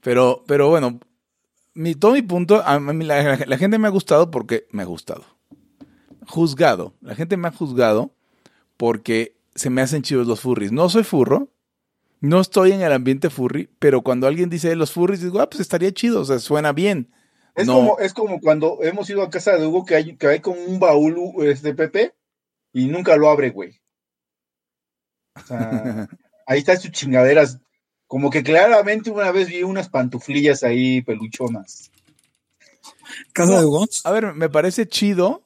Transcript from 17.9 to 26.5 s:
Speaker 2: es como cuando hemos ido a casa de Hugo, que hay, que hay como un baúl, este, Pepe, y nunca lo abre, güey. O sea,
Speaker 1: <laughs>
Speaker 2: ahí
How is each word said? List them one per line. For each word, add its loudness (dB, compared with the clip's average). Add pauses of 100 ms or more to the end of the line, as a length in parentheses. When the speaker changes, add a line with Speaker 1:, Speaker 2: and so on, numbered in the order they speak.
Speaker 2:
es -4
como -4
cuando 0
hemos -4
ido -4
a -6
casa 0
de 0
Hugo, -2
que 0
hay, -2
que -2
hay 2
como -6
un -6
baúl, 4 (320)
este, -2
Pepe, -2 (580)
y -2
nunca 2
lo 6
abre, 2
güey. -14 (1600)
O -20
sea, -8
Speaker 1:
<laughs> -20 (280)
Speaker 2:
ahí 0